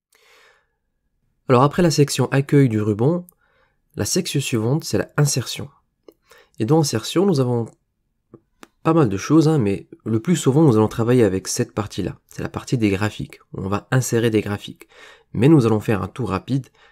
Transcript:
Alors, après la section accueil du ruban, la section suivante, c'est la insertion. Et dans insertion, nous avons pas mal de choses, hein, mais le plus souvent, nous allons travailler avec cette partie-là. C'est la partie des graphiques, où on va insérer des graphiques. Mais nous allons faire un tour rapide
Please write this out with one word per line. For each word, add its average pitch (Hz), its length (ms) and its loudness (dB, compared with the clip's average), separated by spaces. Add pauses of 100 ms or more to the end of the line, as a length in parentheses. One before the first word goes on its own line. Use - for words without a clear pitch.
(1500)
Alors, 127 140 4
après 147 200 0
la 165 100 2
section 139 400 0
accueil 139 360 2
du 107 120 -2
ruban, 120 480 -2 (680)
la 104 80 -4
section 175 360 -4
suivante, 127 440 -2
c'est - 140 -4
la - 180 -4
insertion. - 520 -2 (920)
Et 110 40 -2
dans 147 140 2
insertion, 156 480 0
nous 160 140 0
avons 120 260 -2 (1200)
pas 160 100 2
mal 156 140 4
de 98 80 -4
choses, 147 320 2
hein, 160 100 2
mais 101 300 -2 (160)
le 110 160 -2
plus 170 160 0
souvent, 143 260 2
nous 131 140 4
allons 107 100 4
travailler 120 380 2
avec 95 240 -2
cette - 240 -6
partie-là. - 440 -6 (120)
C'est - 140 -16
la - 60 -8
partie - 300 -6
des 110 100 2
graphiques, 98 520 -4 (120)
où - 120 -10
on 95 40 -6
va 98 220 -6
insérer 120 400 0
des 107 120 2
graphiques. - 440 -10 (460)
Mais 117 160 2
nous 147 180 6
allons 107 140 2
faire 101 220 -2
un 92 60 -6
tour 104 220 -8
rapide 117 380 -4 (240)